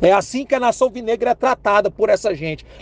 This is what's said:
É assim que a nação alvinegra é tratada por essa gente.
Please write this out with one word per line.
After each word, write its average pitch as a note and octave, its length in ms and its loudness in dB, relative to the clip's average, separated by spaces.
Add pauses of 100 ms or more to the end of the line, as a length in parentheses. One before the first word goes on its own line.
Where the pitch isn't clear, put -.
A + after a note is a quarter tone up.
É F3+ 100 6
assim A#3+ 340 0
que - 100 -2
a B3+ 40 2
nação B3 280 0
alvinegra A#3 440 -2
é A3+ 40 0
tratada G#3 540 0
por G#3 200 -2
essa G3 260 0
gente. D#3 300 -8 (160)